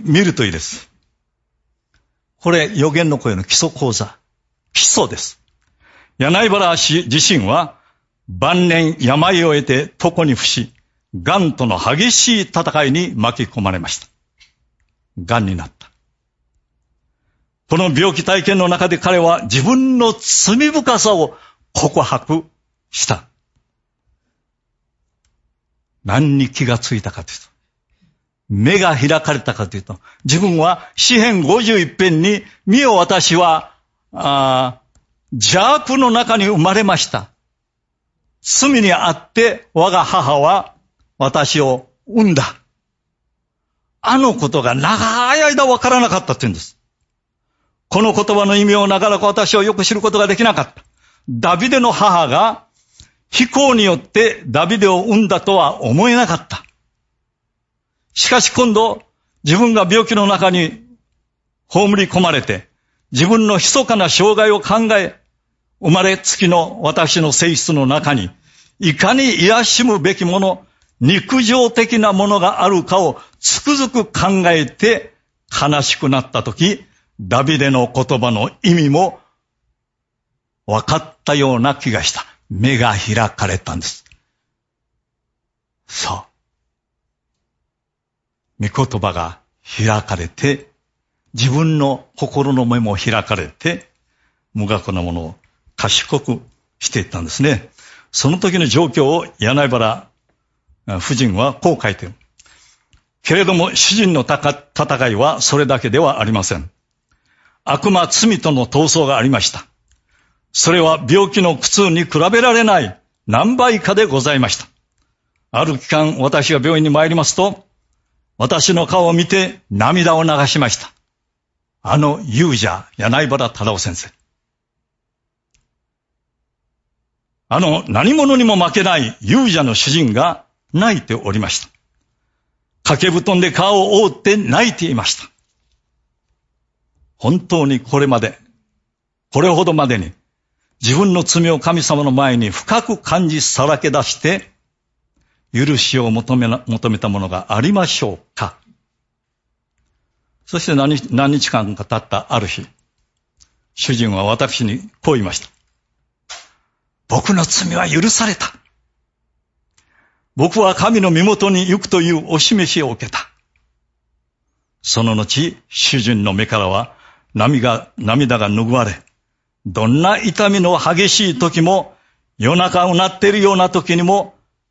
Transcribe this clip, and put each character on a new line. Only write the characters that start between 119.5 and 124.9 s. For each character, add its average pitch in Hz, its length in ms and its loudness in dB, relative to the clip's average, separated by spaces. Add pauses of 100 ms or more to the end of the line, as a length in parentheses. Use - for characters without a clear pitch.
涙 160 460 2
を 160 80 2
流 165 60 0 (180)
し - 120 -2
ま 127 100 0
し - 80 -4
た。 - 140 -16 (920)
あ 104 160 0
の 147 240 0
勇 147 340 0
者、 98 320 -4 (100)
柳 127 300 0
原 131 220 -2
忠 107 240 -4
夫 98 40 -6
先 87 180 -6
生。 - 140 -14 (3500)